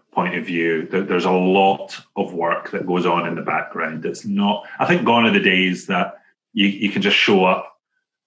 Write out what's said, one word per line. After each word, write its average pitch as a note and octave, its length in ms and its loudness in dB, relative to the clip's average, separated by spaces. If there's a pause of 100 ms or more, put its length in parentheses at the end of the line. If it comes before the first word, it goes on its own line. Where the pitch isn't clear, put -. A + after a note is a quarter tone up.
(120)
point F2+ 220 -2
of E2 100 -6
view, E2 440 -2
there, F#2+ 140 -2
there's F2 220 -2
a F#2 60 0
lot F#2+ 680 2 (180)
of G2 180 -4
work G2+ 360 -4
that F#2 160 -6
goes F2+ 200 0
on E2+ 200 0
in E2 80 -4
the D#2+ 80 -8
background. D#2+ 640 -6
It's F#2+ 200 -8
not, G2+ 420 0 (120)
I C3 80 0
think F3+ 180 2
gone A#2 220 4
are G#2 60 4
the G2+ 80 4
days F#2 460 2
that F#2 280 -2 (380)
you, G2+ 160 2
you G2 220 -2
can G2+ 120 -2
just G2+ 140 2
show G2 280 4
up, F#2 240 2 (580)